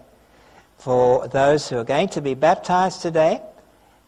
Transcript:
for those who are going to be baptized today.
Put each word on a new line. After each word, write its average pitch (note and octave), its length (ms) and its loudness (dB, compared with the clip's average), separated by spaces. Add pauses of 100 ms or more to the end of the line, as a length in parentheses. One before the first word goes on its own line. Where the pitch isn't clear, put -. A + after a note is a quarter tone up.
(800)
for B2+ 480 2
those C#3 420 0
who B2+ 100 -4
are A#2 180 -4
going F#3+ 140 -2
to E3 100 -8
be C#3 140 -4
baptized F3+ 680 0
today. E3 400 0 (640)